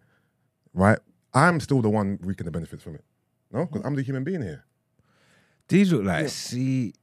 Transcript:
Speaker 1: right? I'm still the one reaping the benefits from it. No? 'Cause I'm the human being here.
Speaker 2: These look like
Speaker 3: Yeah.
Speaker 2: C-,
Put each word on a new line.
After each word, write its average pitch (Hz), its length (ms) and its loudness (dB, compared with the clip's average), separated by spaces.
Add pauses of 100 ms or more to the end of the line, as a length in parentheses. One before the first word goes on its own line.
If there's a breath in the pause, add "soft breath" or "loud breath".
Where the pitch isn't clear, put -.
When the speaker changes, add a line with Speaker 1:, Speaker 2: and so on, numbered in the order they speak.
(720)
Speaker 1:
right? 98 280 4 (360)
I'm 165 220 4
still 131 240 0
the 107 80 2
one 101 320 0
reaping 92 220 -6
the 85 80 -8
benefits 80 320 -10
from 80 100 -14
it. - 80 -18 (480)
No? 156 160 -4
'Cause 165 180 -8
I'm 143 120 -4
the 135 60 -2
human 131 200 -6
being 170 180 -4
here. 98 240 -10 (1000)
Speaker 2:
These 185 260 4
look 117 120 2
like 180 180 0
Speaker 3:
Yeah. 151 60 -2
Speaker 2:
C-, 127 760 -4